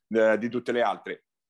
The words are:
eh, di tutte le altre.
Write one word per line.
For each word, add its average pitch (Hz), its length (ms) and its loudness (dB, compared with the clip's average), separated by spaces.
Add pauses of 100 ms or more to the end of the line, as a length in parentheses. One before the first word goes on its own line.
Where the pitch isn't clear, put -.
eh, 127 320 2
di 117 100 -6
tutte 120 220 -6
le 120 100 0
altre. 95 440 -4 (240)